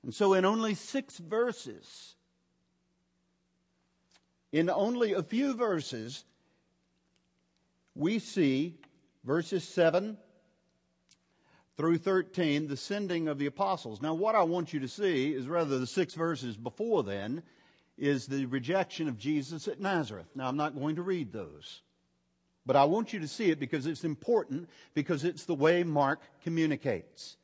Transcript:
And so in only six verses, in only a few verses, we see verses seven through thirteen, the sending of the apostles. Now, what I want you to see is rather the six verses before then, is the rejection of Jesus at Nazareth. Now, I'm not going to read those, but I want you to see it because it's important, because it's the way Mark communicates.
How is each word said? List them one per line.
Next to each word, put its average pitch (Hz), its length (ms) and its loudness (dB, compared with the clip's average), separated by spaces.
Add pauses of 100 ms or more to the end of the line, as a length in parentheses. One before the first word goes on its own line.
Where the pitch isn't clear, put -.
And 117 120 -8
so 196 200 6
in 185 100 6
only 220 300 2
six - 420 -6
verses, 180 960 -6 (2500)
in 165 160 4
only 214 460 2
a 170 80 0
few 262 320 0
verses, 143 720 -4 (1700)
we 196 220 2
see 151 560 2 (500)
verses 165 400 0
seven 185 540 2 (1600)
through 165 180 4
thirteen, 170 720 0
the 139 80 -4
sending 180 500 -2
of 147 120 -2
the 143 80 0
apostles. 143 560 -2
Now, 160 100 -2
what 208 220 0
I 202 80 6
want 165 320 0
you 143 60 -2
to 131 80 -4
see 156 440 0
is 131 160 -4
rather 151 300 0
the 127 80 -2
six 175 260 0
verses 127 460 -4
before 175 440 0
then, 101 400 -4 (540)
is 143 300 2
the 135 200 -2
rejection 156 640 -2
of 117 100 -6
Jesus 143 480 -2
at - 140 -6
Nazareth. 147 540 -2
Now, 131 120 -4
I'm 131 120 -2
not 151 200 -2
going 151 180 -2
to 175 60 -4
read 175 300 -2
those, 76 480 -12 (840)
but 135 100 4
I 139 80 10
want 208 300 2
you 196 60 -6
to 151 80 -6
see 202 220 0
it 156 80 0
because 139 280 -4
it's 160 180 -6
important, 165 640 -2 (240)
because 151 320 -2
it's - 220 -4
the 175 80 0
way 160 280 4
Mark 147 380 2 (240)
communicates. 151 1000 -2